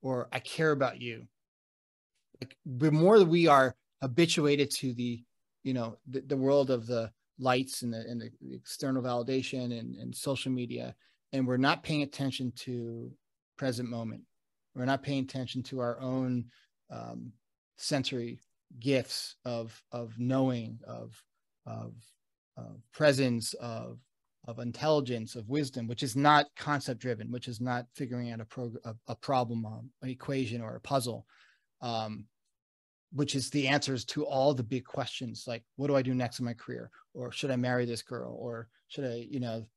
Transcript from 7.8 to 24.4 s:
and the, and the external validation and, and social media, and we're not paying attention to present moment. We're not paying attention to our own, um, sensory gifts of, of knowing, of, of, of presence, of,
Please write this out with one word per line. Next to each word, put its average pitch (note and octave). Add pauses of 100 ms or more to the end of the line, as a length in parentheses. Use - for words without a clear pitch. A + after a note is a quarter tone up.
and A#2+
the, A2+
and A#2
the A2+ (240)
external C3
validation B2
and, A#2+
and B2
social C3
media, B2 (380)
and C3+
we're B2+
not C3+
paying D3+
attention C3
to A#2+ (460)
present B2
moment. A#2 (520)
We're B2+
not C3+
paying C#3
attention B2+
to C3
our A#2+
own, B2+ (440)
um, A#2 (440)
sensory B2 (380)
gifts B2+
of, A#2 (100)
of A#2
knowing, A#2+
of, A#2 (440)
of, A2+ (600)
of G#2+ (120)
presence, C3
of, A#2+ (480)